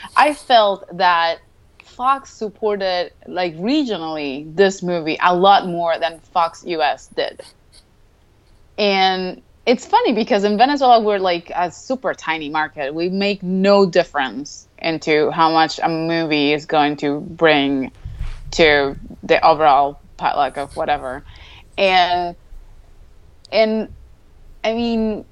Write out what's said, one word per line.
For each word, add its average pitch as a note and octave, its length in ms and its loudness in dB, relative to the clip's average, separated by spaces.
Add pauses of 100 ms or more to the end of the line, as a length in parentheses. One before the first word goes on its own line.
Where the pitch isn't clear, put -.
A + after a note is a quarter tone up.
(160)
I D4 180 4
felt G#3 500 2 (120)
that E3+ 420 0 (460)
Fox C4 480 -4
supported, F#3+ 800 -4 (140)
like, F3 300 -6
regionally D#3+ 1000 -4
this F#3+ 260 2
movie E3+ 400 -2
a F3+ 120 4
lot F#3+ 320 4
more E3+ 320 -2
than E3 200 -6 (140)
Fox E3 320 -2
U E3 180 -4
S C#3 260 -2
did. - 320 -8 (1400)
And F#3+ 640 0 (260)
it's A#3+ 200 0
funny A4 260 2
because G#3 320 0
in G#3 140 0
Venezuela, B3+ 420 6
we're, G#3 180 0
like, F3 360 -2
a F3 160 -2
super B3+ 420 -6
tiny D#3 380 -6
market. D3+ 440 -6
We E3+ 140 -4
make G3 340 -2
no F#3+ 440 4
difference D3 800 -2 (120)
into D#3 520 0
how D#3+ 200 2
much D#3+ 320 0
a D#3+ 60 0
movie D#3+ 640 -2
is D3+ 140 -4
going D3 320 0
to D3 220 -4
bring C#3+ 720 0 (580)
to C#3+ 460 2 (260)
the - 240 2
overall D3 540 4 (160)
potluck C3+ 420 -2
of C#3 180 -10
whatever. C#3+ 480 -6 (540)
And, F3+ 580 2 (1120)
and, A3 420 0 (720)
I A3 120 -2
mean A3+ 580 -4